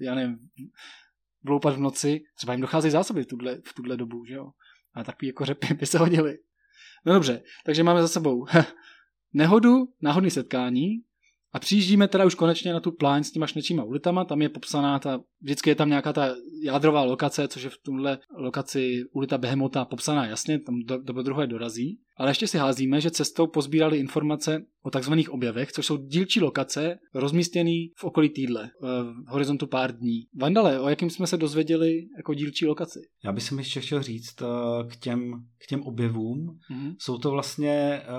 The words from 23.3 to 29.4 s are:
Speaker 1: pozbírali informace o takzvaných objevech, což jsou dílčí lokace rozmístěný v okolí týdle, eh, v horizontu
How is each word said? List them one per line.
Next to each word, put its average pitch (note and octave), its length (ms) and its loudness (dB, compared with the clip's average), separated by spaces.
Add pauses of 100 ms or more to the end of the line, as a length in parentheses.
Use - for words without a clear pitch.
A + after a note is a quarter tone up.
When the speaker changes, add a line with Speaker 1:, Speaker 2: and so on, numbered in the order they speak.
Speaker 1:
pozbírali D#3 520 2
informace D3+ 640 -2 (200)
o C3+ 80 -8
takzvaných C#3+ 400 2
objevech, B2 420 -4
což D3 140 -4
jsou D3+ 100 0
dílčí D#3+ 440 0
lokace C#3+ 580 -2 (160)
rozmístěný E3+ 800 0
v - 80 -14
okolí D#3 240 4
týdle, A#2+ 360 -4
eh, B2+ 220 -14 (400)
v - 20 -20
horizontu C#3 380 -2